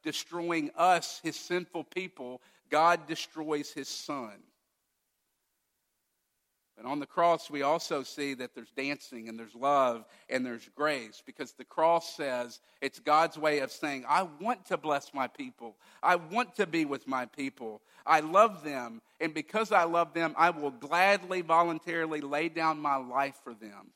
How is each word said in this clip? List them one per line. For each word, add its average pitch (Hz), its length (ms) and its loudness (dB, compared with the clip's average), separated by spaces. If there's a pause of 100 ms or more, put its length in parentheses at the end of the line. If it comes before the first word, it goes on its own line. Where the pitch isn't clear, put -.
destroying 165 720 -4
us, 170 460 4
his 160 140 -4
sinful 175 480 -6
people, 143 560 -10 (280)
God 160 380 4
destroys 151 640 -6
his 135 160 -10
son. 131 440 -10 (2500)
But 110 100 -20
on 143 140 -4
the 139 60 -6
cross, 170 440 2
we 143 120 -4
also 151 420 0
see 143 320 -6
that 123 200 -12
there's 117 160 -16
dancing 135 580 -8
and 113 100 -12
there's 110 160 -16
love 127 500 2 (240)
and 127 160 -2
there's 117 300 -10
grace, 135 500 -2
because 131 280 -12
the 123 120 -18
cross 165 500 2
says, 123 440 -4 (220)
it's 139 180 -6
God's 160 380 4
way 151 220 2
of 135 120 -4
saying, 139 360 -6
"I 160 160 4
want 180 440 -4
to 185 100 -2
bless 143 360 -2
my 135 140 -2
people. 123 500 -14 (240)
I 170 140 6
want 175 400 -4
to 208 100 2
be 165 200 0
with 139 220 -6
my 131 200 -2
people. 123 540 -10 (240)
I 156 160 6
love 180 420 4
them. 123 380 -8 (180)
And 160 140 -4
because 202 380 -2
I 190 120 6
love 170 300 2
them, 165 240 0
I 170 120 6
will 147 220 -2
gladly, 180 680 2
voluntarily 165 800 0
lay 143 280 -2
down 160 300 0
my 143 180 0
life 135 460 -4
for 120 100 -14
them 104 420 -18